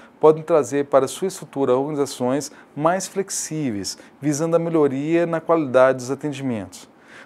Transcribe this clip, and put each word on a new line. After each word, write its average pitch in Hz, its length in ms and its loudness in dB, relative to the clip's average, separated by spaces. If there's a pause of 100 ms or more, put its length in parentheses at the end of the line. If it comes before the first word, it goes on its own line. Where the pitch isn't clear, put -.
(200)
podem 156 240 4
trazer 143 420 0
para 135 220 2
sua - 200 -6
estrutura 139 480 -2
organizações 139 760 -2 (240)
mais 170 320 0
flexíveis, 147 880 -6 (240)
visando 151 340 0
a 170 40 6
melhoria 165 640 0
na 165 160 -4
qualidade 131 560 4
dos 127 140 -8
atendimentos, 131 760 -6 (380)